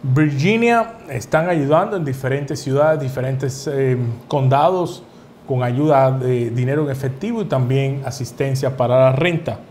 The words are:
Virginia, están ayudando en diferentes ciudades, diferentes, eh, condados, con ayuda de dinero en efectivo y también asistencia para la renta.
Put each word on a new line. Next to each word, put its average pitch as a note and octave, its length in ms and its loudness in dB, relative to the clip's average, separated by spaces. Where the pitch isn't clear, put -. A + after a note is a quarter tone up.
Virginia, E3+ 920 2
están - 380 0
ayudando D#3+ 480 2
en E3 80 -2
diferentes C#3 560 -4
ciudades, D3 400 2
diferentes, C3+ 720 -4
eh, C3+ 260 0
condados, D3+ 760 0
con B2+ 140 -2
ayuda C3+ 500 2
de B2+ 380 0
dinero B2+ 340 0
en C#3+ 60 -2
efectivo C#3 520 -4
y F3+ 40 -2
también C3+ 600 0
asistencia C3+ 680 -4
para B2 240 2
la C3 120 6
renta. D3+ 480 0